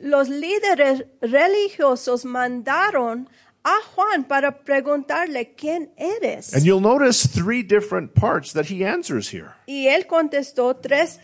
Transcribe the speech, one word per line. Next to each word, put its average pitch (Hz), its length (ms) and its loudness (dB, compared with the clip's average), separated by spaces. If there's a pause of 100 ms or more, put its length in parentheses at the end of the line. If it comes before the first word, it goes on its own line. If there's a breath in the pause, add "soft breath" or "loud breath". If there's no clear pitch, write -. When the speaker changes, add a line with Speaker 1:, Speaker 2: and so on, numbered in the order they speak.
Speaker 1:
Los 277 260 2
líderes 294 760 0 (180)
religiosos 277 1000 2
mandaron 254 1040 -2 (360 soft breath)
a 381 120 2 (180)
Juan 370 300 0
para 277 380 0
preguntarle, 285 920 -2
"¿Quién 311 400 -6
eres?" - 580 -6
Speaker 2:
And 139 100 4
you'll 190 180 4
notice 247 440 4
three 226 360 -2
different 202 520 -2
parts 202 380 0
that 151 140 -2
he 190 180 -4
answers 190 480 -4
here. 78 220 -14 (120)
Speaker 1:
Y 269 220 -4
él 359 180 2
contestó 285 720 0
tres 277 480 -2